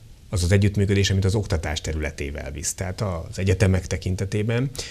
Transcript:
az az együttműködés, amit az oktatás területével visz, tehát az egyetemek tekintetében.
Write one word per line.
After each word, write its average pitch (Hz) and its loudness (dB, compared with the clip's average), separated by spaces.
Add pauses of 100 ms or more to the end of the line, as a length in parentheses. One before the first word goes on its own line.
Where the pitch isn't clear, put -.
(300)
az 87 -2
az 85 4
együttműködés, 98 4
amit 95 2
az 95 4
oktatás 80 -2
területével 73 -6
visz, 71 -6
tehát 92 -6
az 87 -4
egyetemek 95 4
tekintetében. 104 -2 (200)